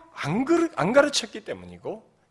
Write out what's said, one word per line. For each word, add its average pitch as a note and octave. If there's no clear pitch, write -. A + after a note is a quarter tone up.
안 F#3
그르-, E4
안 E3+
가르쳤기 C#4+
때문이고 F#2